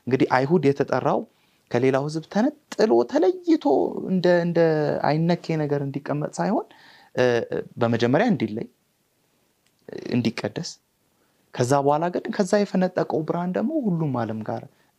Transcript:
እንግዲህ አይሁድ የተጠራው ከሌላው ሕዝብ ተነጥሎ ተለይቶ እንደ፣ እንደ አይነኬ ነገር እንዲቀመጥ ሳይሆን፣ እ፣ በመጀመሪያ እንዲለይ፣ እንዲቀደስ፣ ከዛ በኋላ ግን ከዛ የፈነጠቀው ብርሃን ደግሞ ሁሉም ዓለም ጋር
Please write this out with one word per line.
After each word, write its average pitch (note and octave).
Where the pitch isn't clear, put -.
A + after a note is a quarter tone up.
እንግዲህ B2+
አይሁድ C#3
የተጠራው C#3
ከሌላው C3
ሕዝብ D#3
ተነጥሎ A#3
ተለይቶ D#4+
እንደ፣ F3+
እንደ E3+
አይነኬ E3
ነገር C#3+
እንዲቀመጥ C#3
ሳይሆን፣ G#3
እ፣ B2
በመጀመሪያ A#2+
እንዲለይ፣ A2+
እንዲቀደስ፣ -
ከዛ C3+
በኋላ D3
ግን -
ከዛ G#3+
የፈነጠቀው F#3
ብርሃን F3
ደግሞ A#3
ሁሉም E3
ዓለም A2
ጋር A2+